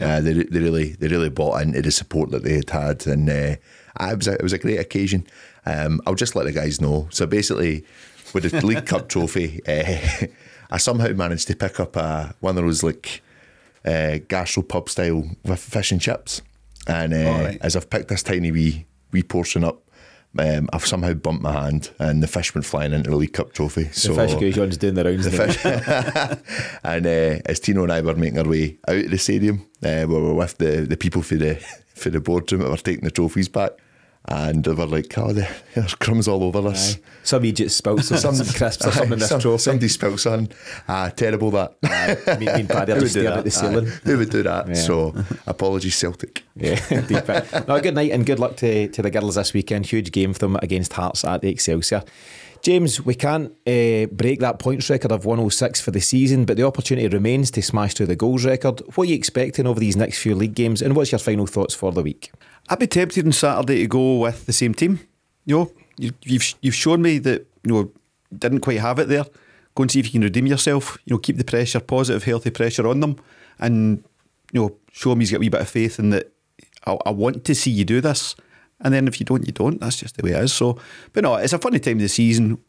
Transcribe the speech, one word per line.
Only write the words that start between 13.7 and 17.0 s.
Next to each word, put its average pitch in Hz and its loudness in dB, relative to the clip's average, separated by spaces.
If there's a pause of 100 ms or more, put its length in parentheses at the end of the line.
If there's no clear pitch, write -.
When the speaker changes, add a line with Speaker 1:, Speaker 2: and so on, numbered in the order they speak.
Speaker 1:
uh, 78 0 (120)
gastro 92 -2
pub - -4
style 82 0 (160)
f-, 92 -2
fish - -4
and 90 0
chips, - -4 (460)
and, 82 -2